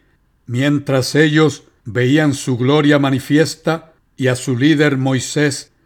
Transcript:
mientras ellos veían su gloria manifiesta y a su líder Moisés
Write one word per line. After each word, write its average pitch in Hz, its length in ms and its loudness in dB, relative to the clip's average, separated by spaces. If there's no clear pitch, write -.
mientras 135 720 -2
ellos 156 480 2
veían 127 500 0
su 131 240 -4
gloria 147 400 2
manifiesta 143 960 -2
y 131 120 -2
a 127 100 0
su 127 200 -4
líder 147 400 2
Moisés 135 760 -4